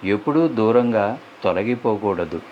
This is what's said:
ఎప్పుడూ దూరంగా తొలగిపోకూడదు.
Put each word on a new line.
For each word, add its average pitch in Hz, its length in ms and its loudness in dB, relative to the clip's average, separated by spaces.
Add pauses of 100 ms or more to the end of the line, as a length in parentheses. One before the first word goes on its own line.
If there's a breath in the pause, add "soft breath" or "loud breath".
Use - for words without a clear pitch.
ఎప్పుడూ 123 440 0
దూరంగా 113 580 2 (360)
తొలగిపోకూడదు. 98 960 -2 (120)